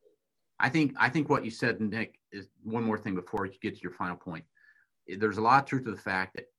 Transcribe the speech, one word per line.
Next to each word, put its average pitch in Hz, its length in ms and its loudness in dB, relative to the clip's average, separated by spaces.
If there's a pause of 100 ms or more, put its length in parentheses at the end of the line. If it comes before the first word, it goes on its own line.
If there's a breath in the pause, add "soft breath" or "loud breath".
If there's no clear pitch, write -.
(580)
I 120 100 2
think, 147 300 2
I 117 100 6
think 139 200 0
what 139 160 4
you 113 60 -6
said, 113 300 0
Nick, 107 380 -4 (140)
is 98 160 -12 (140)
one 113 200 -4
more 107 160 2
thing 104 160 -4
before 95 320 -4
you 95 140 -12
get 101 160 -4
to - 60 -20
your 90 100 -8
final 90 240 -6
point. 85 280 -12 (640 soft breath)
There's 98 320 -2
a 110 40 0
lot 131 200 8
of 139 60 -12
truth 131 160 -2
to 117 80 -4
the 95 40 -8
fact 95 380 -2
that - 120 -12 (120)